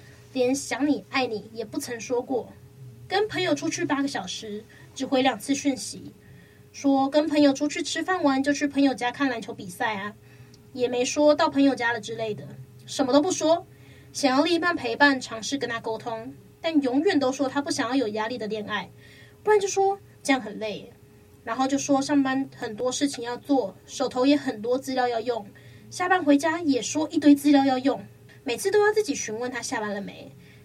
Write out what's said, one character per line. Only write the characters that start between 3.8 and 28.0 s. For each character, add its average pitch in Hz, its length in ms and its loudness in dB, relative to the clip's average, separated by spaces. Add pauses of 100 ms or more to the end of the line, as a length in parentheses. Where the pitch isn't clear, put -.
八 277 180 0
个 277 60 -2
小 190 200 -6
时， 208 360 -10 (300)
只 269 120 -8
回 254 160 2
两 254 180 2
次 277 160 -2
讯 277 200 -2
息， - 380 -12 (580)
说 269 380 2
跟 302 180 2
朋 302 140 2
友 285 100 8
出 294 160 -2
去 349 140 -4
吃 330 220 -4
饭 370 180 -2
完 269 220 2
就 285 100 2
去 285 140 -2
朋 277 160 0
友 269 100 4
家 240 180 -4
看 277 180 0
篮 233 120 -6
球 220 120 -10
比 214 140 -14
赛 220 280 -4
啊， 202 180 -8 (600)
也 247 140 -2
没 247 160 0
说 294 300 4
到 294 160 2
朋 277 140 2
友 277 100 4
家 233 180 -2
了 233 80 -4
之 226 160 -12
类 220 200 -4
的， - 100 -14 (400)
什 - 180 -2
么 247 80 -2
都 285 80 8
不 370 120 2
说。 330 340 2 (480)
想 262 240 2
要 294 60 6
另 349 100 2
一 330 60 2
半 339 160 0
陪 240 200 -4
伴， 277 240 6
尝 226 220 -10
试 277 160 -4
跟 247 100 -4
他 233 120 -4
沟 226 180 -6
通， 226 340 -10 (300)
但 330 220 2
永 262 180 2
远 370 160 4
都 262 140 2
说 277 180 -2
他 285 120 -2
不 320 100 -4
想 247 180 -2
要 254 60 0
有 247 140 0
压 214 180 -4
力 247 100 -6
的 214 80 -6
恋 208 220 -6
爱， 202 200 -6 (540)
不 - 80 -2
然 427 100 6
就 392 80 -2
说 392 300 2 (240)
这 - 100 0
样 254 80 2
很 202 200 -10
累， 208 320 -10 (520)
然 226 120 -6
后 262 100 0
就 277 140 0
说 277 200 2
上 285 220 2
班 269 340 0
很 220 200 -8
多 247 160 -2
事 285 160 0
情 247 160 -6
要 240 140 -6
做， 247 380 0 (120)
手 - 200 -4
头 254 180 0
也 285 120 6
很 247 240 -4
多 247 160 0
资 269 160 -6
料 247 140 0
要 233 140 -2
用， 226 260 -4 (420)
下 359 200 -2
班 370 120 4
回 285 160 6
家 330 220 0
也 285 220 0
说 302 280 -4
一 330 80 -2
堆 294 160 8
资 285 200 4
料 277 100 6
要 269 140 2
用， 262 280 0 (380)